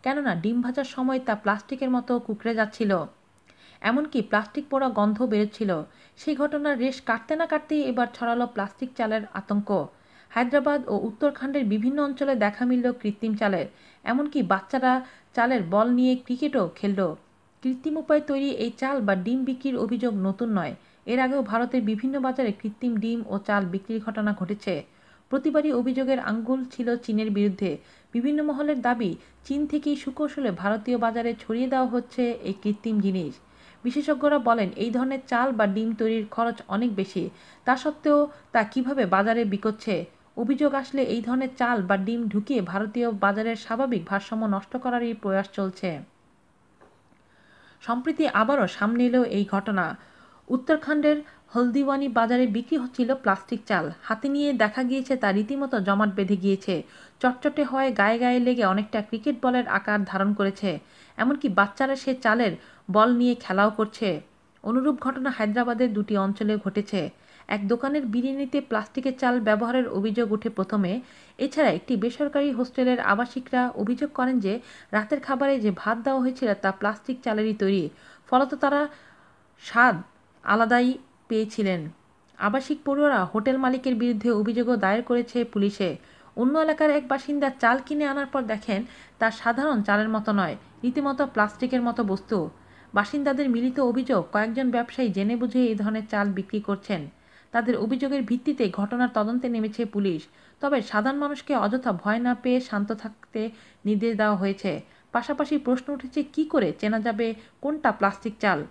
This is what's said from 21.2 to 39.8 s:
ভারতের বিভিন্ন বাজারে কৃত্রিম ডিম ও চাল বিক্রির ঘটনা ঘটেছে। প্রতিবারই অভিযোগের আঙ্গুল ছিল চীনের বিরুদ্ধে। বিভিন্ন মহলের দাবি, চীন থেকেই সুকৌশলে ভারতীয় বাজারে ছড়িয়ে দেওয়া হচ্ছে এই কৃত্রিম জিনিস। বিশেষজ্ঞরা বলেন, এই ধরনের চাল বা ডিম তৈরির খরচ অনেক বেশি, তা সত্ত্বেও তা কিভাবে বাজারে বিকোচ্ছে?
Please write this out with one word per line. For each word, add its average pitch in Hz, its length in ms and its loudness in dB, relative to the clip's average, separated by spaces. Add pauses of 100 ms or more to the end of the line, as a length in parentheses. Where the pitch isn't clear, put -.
ভারতের 233 400 0
বিভিন্ন 214 360 -2
বাজারে 254 320 -2
কৃত্রিম 220 460 -6
ডিম 226 300 -2
ও - 120 -6
চাল 202 260 0
বিক্রির 196 360 -4
ঘটনা 214 320 -2
ঘটেছে। 202 400 -4 (580)
প্রতিবারই 294 420 2
অভিযোগের 254 480 0
আঙ্গুল 233 380 -2 (120)
ছিল 240 160 -4 (100)
চীনের 220 340 -2
বিরুদ্ধে। 202 400 2 (420)
বিভিন্ন 285 300 0
মহলের 294 380 0
দাবি, 233 300 0 (320)
চীন 285 240 -4
থেকেই 294 300 -2
সুকৌশলে 285 540 -4
ভারতীয় 208 460 -2
বাজারে 233 380 0
ছড়িয়ে 240 380 -2
দেওয়া 254 180 2
হচ্ছে 247 320 -2 (180)
এই 196 180 -4
কৃত্রিম 208 400 -2
জিনিস। 185 340 0 (480)
বিশেষজ্ঞরা 285 580 2
বলেন, 233 380 2
এই 226 140 -2
ধরনের 262 360 -2
চাল 247 240 2
বা 214 160 2
ডিম 220 260 0
তৈরির 220 360 0
খরচ 233 280 -2 (100)
অনেক 220 280 0
বেশি, 185 280 -4 (400)
তা 247 120 4
সত্ত্বেও 294 440 2 (320)
তা 233 120 4
কিভাবে 254 440 0
বাজারে 208 380 4
বিকোচ্ছে? 208 500 -2 (420)